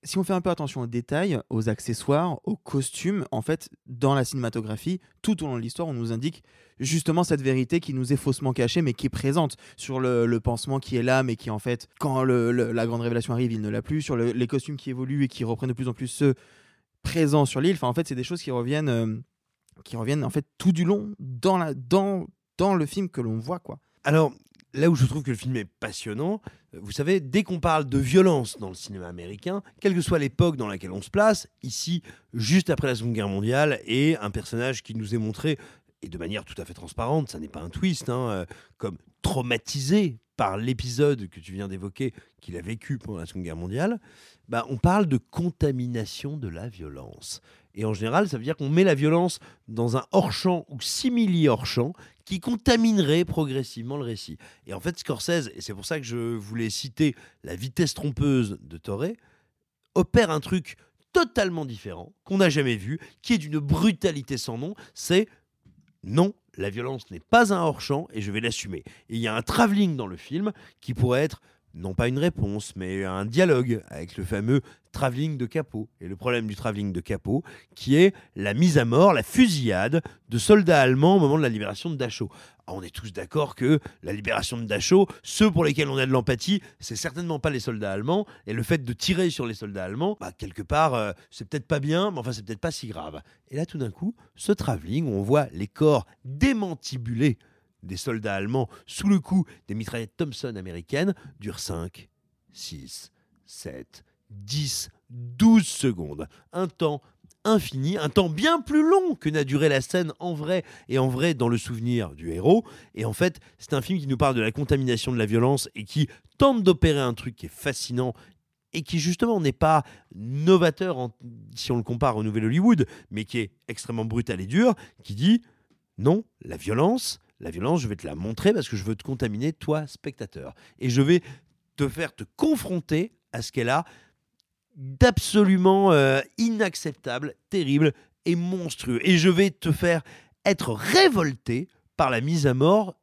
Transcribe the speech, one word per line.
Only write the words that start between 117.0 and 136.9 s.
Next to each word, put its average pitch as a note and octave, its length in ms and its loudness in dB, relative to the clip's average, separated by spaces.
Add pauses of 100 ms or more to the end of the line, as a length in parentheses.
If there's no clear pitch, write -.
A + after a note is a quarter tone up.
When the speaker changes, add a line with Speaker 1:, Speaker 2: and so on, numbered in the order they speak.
Speaker 2:
truc A2+ 200 -12
qui - 120 -14
est - 40 -12
fascinant B2 640 -4 (600)
et D#3+ 100 -4
qui E3+ 160 -2
justement F3+ 420 0
n'est C#3+ 120 2
pas D#3 280 4 (320)
novateur D#3+ 840 2
en, A#2+ 180 -6 (380)
si - 160 -6
on A#2+ 60 2
le A2+ 60 0
compare A#2+ 320 0
au G#2+ 60 0
Nouvel A2 240 0
Hollywood, E3 400 6 (240)
mais G#2+ 160 -6
qui A#2+ 140 -4
est G#2 120 -4 (160)
extrêmement A2+ 380 -6
brutal A2+ 340 -2
et F#2+ 60 -6
dur, G3 300 4 (280)
qui G2+ 120 -10
dit « G3 260 4 (560)
Non, F3 260 2 (220)
la - 120 -10
violence, D3+ 600 0 (240)
la - 80 -10
violence, A#2 320 -2
je A#2+ 60 -6
vais G#2 80 -4
te D#2 100 -16
la C#2+ 80 -10
montrer G#2+ 400 -2
parce E3+ 160 -4
que A2+ 80 -6
je F#2+ 60 -6
veux A2 120 -4
te - 80 -20
contaminer, B2+ 480 -4
toi, D3+ 360 -4
spectateur. F2 640 -14 (240)
Et B2+ 140 -2
je B2+ 100 4
vais E3+ 200 6 (540)
te C#3+ 140 -2
faire D3 260 -8
te - 80 -14 (120)
confronter F#3+ 800 -2 (200)
à A#2 80 -6
ce - 100 -10
qu'elle A#2+ 180 -2
a D3 140 2 (920)
d'absolument, F#3+ 1160 4
euh, C#3 300 6 (160)
inacceptable, E3 960 -4 (160)